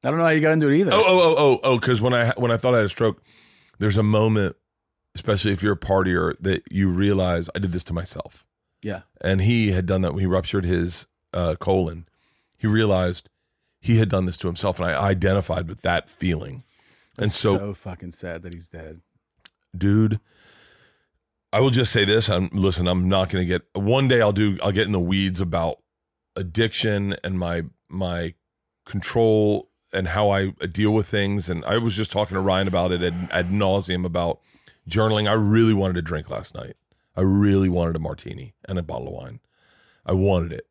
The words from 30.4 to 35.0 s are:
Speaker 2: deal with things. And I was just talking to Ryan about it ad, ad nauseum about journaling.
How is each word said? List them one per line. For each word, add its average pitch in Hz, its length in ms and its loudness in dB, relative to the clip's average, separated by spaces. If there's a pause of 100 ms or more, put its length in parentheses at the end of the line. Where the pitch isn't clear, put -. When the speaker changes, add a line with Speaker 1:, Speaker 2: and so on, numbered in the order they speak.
Speaker 2:
deal 98 420 -2
with 107 160 0
things. 101 420 -2
And 82 160 -6
I 101 120 0
was 113 180 -2
just 104 160 -4
talking 98 240 -4
to 95 60 -2
Ryan 95 260 0
about 90 240 0
it 87 100 -2
ad, 87 300 -4
ad 87 180 -2
nauseum 95 560 0
about 85 340 -4 (480)
journaling. 107 400 2